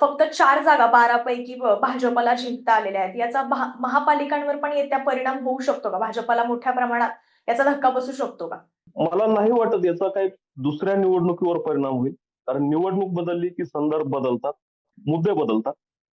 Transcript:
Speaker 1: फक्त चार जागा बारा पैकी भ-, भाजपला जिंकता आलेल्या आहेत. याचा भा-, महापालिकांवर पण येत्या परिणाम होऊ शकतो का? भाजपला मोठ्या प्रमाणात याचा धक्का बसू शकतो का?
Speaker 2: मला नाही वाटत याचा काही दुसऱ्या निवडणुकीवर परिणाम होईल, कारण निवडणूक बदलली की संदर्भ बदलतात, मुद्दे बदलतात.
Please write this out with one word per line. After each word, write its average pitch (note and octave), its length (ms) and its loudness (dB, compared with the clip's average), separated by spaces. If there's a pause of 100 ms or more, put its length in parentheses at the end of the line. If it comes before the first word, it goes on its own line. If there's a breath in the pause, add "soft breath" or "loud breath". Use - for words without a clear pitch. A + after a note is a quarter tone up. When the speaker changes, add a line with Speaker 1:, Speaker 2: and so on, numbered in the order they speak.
Speaker 1:
फक्त C#4+ 220 2
चार D4+ 400 4
जागा C#4+ 240 6
बारा A#3+ 300 6
पैकी B3 380 -4
भ-, A#3 260 0
भाजपला B3 540 0
जिंकता B3 380 -2
आलेल्या G3+ 300 0
आहेत. F#3 140 -4
याचा A#3+ 260 -2
भा-, B3+ 380 -4
महापालिकांवर C#4+ 760 0
पण D4 160 -4
येत्या C#4 260 0
परिणाम C4 400 -2
होऊ B3+ 200 -4
शकतो B3+ 320 -2
का? F#3 80 -4
भाजपला A3+ 460 -2
मोठ्या A#3+ 280 -2
प्रमाणात A#3+ 380 0 (380 soft breath)
याचा C4+ 240 2
धक्का C#4 180 2
बसू B3+ 220 -2
शकतो A#3+ 360 -8
का? - 100 -12 (380)
Speaker 2:
मला F3 300 0
नाही G#3+ 260 2
वाटत G#3 340 2
याचा F3 220 0
काही G3 200 -2 (280)
दुसऱ्या D3+ 400 -2
निवडणुकीवर F3 640 2
परिणाम C#3 340 -2
होईल, B2+ 220 -2 (320)
कारण C#3 220 -2
निवडणूक F#3 440 0
बदलली F3 360 -2
की F3 160 -8
संदर्भ D3+ 420 -2
बदलतात, C3 460 -2 (540)
मुद्दे E3 260 0
बदलतात. A2+ 400 0 (400)